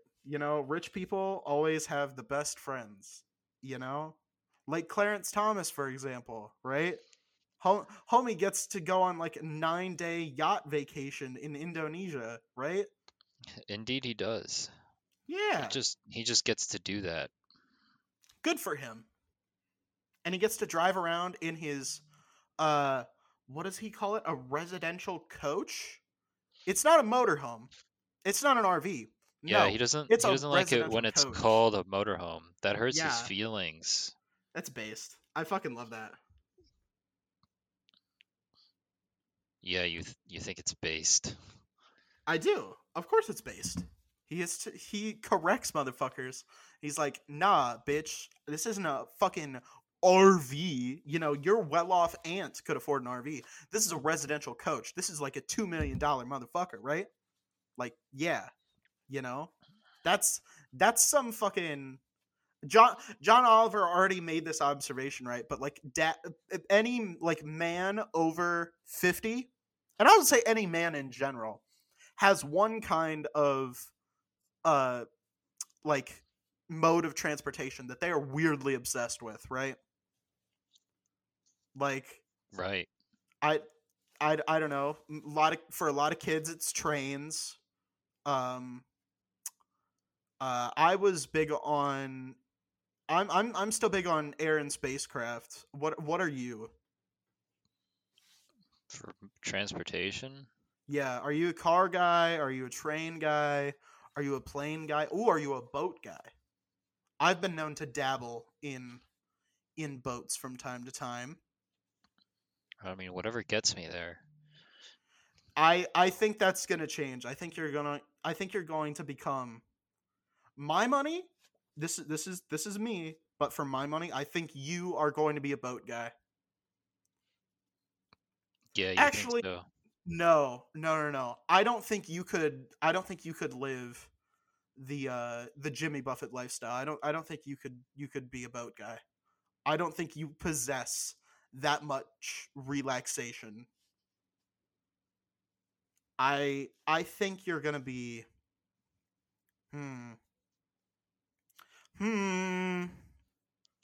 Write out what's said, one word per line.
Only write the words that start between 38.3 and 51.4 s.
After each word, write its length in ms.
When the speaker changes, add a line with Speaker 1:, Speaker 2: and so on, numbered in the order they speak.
Speaker 2:
Yeah, 220
you 180
th-, 140
you 140
think 180
it's 160
based. 600
Speaker 1:
I 120
do. 360
Of 140
course 200
it's 120
based. 440
He 160
is 160
t-, 200
he 360
corrects 580
motherfuckers. 720
He's 180
like, 300
"Nah, 580
bitch, 420
this 200
isn't 200
a 180
fucking 420
R 360
V. 640
You 140
know, 160
your 260